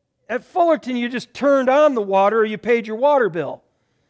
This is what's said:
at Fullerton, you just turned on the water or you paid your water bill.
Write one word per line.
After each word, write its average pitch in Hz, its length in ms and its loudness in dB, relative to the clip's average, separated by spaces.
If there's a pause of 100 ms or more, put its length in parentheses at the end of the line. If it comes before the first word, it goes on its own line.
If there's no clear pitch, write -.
(280)
at 233 140 -6
Fullerton, 320 540 0
you 240 120 -4
just 247 260 -10
turned 269 340 0
on 285 260 4
the 220 80 -2
water 202 380 0
or 220 40 2
you 214 140 -6
paid 233 280 -2
your 220 100 -8
water 262 320 2
bill. 151 340 -8 (480)